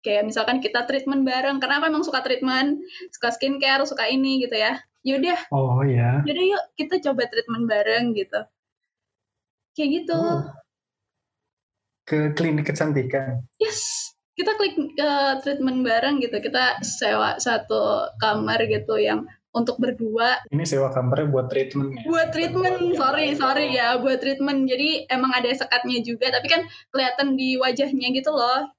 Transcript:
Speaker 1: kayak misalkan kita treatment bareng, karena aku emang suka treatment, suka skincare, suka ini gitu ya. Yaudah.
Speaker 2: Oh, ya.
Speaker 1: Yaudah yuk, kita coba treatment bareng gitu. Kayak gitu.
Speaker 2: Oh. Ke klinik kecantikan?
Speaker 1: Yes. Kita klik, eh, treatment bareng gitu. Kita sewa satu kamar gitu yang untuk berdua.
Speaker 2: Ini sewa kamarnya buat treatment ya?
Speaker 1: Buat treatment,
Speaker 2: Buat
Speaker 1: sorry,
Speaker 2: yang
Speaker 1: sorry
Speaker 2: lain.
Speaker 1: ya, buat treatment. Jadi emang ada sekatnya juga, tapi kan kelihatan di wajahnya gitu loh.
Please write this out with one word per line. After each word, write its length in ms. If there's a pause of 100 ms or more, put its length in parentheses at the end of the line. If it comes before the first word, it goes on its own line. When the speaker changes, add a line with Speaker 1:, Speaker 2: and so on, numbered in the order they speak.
Speaker 1:
kayak 240
misalkan 320
kita 240
treatment 400
bareng, 340
karena 220
aku 80
emang 160
suka 180
treatment, 640 (260)
suka 220
skincare, 560
suka 180
ini 380
gitu 100
ya. 240 (240)
Yaudah. 380 (100)
Speaker 2:
Oh, 320
ya. 400
Speaker 1:
Yaudah 240
yuk, 180 (120)
kita 260
coba 240
treatment 400
bareng 460
gitu. 300 (1300)
Kayak 240
gitu. 180
Speaker 2:
Oh. 280 (1600)
Ke 320
klinik 320
kecantikan? 880
Speaker 1:
Yes. 560 (240)
Kita 180
klik, 220
eh, 640
treatment 420
bareng 380
gitu. 180
Kita 460
sewa 560
satu 800
kamar 480
gitu 340
yang 240 (280)
untuk 260
berdua. 720
Speaker 2:
Ini 160
sewa 240
kamarnya 400
buat 160
treatment 480
ya? 100
Speaker 1:
Buat 280
treatment, 500
Speaker 2:
Buat 160
Speaker 1:
sorry, 260
Speaker 2:
yang 140
Speaker 1:
sorry 320
Speaker 2:
lain. 80
Speaker 1:
ya, 100 (120)
buat 180
treatment. 480
Jadi 240 (160)
emang 260
ada 160
sekatnya 540
juga, 320
tapi 160
kan 120 (280)
kelihatan 480
di 180
wajahnya 560
gitu 220
loh. 460